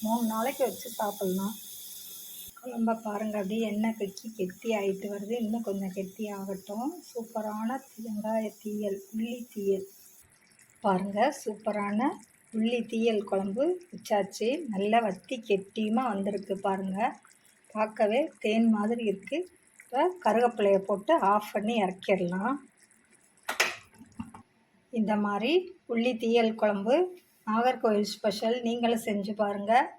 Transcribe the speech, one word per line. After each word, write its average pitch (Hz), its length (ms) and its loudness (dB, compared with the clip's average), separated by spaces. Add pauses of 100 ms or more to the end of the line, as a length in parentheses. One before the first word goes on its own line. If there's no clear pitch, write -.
மூணு 226 280 2
நாளைக்கு 262 360 0
வச்சு 202 300 -6
சாப்பிடலாம். 202 580 -2 (1040)
குழம்ப 233 360 -2 (100)
பாருங்க, 214 340 -4
அப்படியே 214 320 0
எண்ணெய் 220 280 0
கக்கி 196 280 -6 (100)
கெட்டி 185 320 -6 (100)
ஆயிட்டு 196 340 -2
வருது. 202 300 -4
இன்னும் 220 240 -2
கொஞ்சம் 196 300 -4
கெட்டி 196 280 -6 (120)
ஆகட்டும். 196 500 -6 (220)
சூப்பரான 220 720 -4 (260)
வெங்காய 220 380 -2 (200)
தீயல், 208 360 -2 (140)
உள்ளி 233 240 -4 (160)
தீயல். 196 320 0 (1000)
பாருங்க, 202 460 2 (140)
சூப்பரான 208 680 -2 (480)
உள்ளி 233 240 0 (100)
தீயல் 226 400 2
குழம்பு 196 340 0 (280)
வச்சாச்சு. 202 560 0 (260)
நல்லா 208 320 4
வத்தி - 300 -6 (120)
கெட்டியுமா 214 600 0
வந்திருக்கு 196 460 -2 (100)
பாருங்க, 190 320 -2 (760)
பார்க்கவே 214 460 2 (220)
தேன் 226 340 4
மாதிரி 226 260 0 (100)
இருக்கு. 269 260 -4 (460)
இப்ப 302 260 2 (160)
கருவேப்பிலையை 214 640 4
போட்டு 208 240 2 (180)
ஆஃப் 208 220 0
பண்ணி 214 200 0 (100)
இறக்கிடலாம். 185 680 0 (2500)
இந்த 208 140 4 (120)
மாதிரி 202 260 0 (400)
உள்ளி 233 200 2 (120)
தீயல் 226 380 4
குழம்பு 208 340 4 (520)
நாகர்கோயில் 220 640 2
ஸ்பெஷல், 220 540 0
நீங்களும் 233 400 0
செஞ்சு 208 340 -2
பாருங்க. 202 320 0 (280)